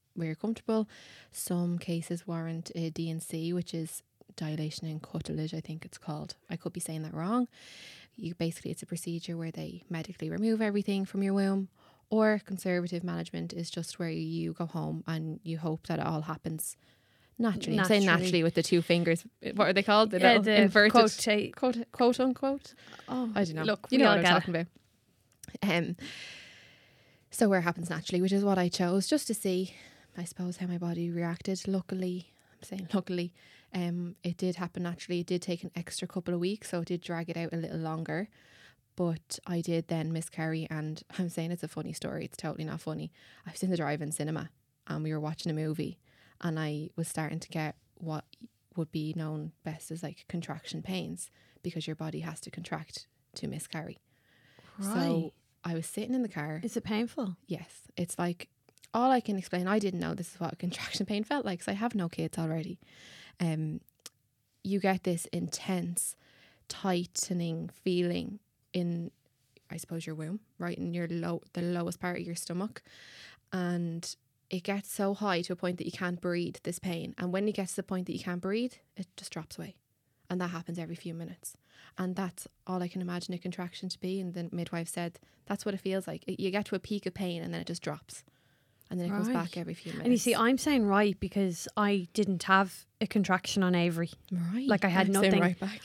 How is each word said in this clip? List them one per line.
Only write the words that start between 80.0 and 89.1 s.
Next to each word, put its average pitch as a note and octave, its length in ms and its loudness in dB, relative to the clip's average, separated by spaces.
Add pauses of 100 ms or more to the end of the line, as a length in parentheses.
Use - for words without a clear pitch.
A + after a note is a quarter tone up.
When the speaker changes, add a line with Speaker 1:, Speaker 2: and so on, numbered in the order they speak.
Speaker 1:
And F3+ 100 -2
that F3+ 100 -2
happens E3+ 300 -6
every E3 160 -6
few E3+ 180 -10
minutes. E3 440 -12 (400)
And F#3 180 -2
that's F3+ 320 -6 (180)
all F#3 160 -2
I F3+ 60 -2
can F#3 140 -4
imagine F3+ 320 -4
a F3 40 -6
contraction F3+ 520 -8
to - 100 -10
be. F#3 220 -2
And F3+ 120 -6
the F3 200 -6
midwife E3+ 340 -4
said, E3+ 320 -6 (260)
"That's - 200 -4
what G3+ 80 -2
it G3 80 -4
feels F#3+ 260 -2
like. E3 180 -8
It, - 140 -4
you F#3+ 120 0
get G3+ 160 0
to - 80 -2
a F#3 40 0
peak G#3 260 -4
of F3+ 80 -6
pain F3 300 -4
and E3+ 100 -6
then E3+ 60 -4
it E3+ 80 -8
just E3+ 140 -6
drops. - 420 -8 (640)
And F3+ 100 -4
then F3 80 -2
it - 20 -2
comes G3+ 180 0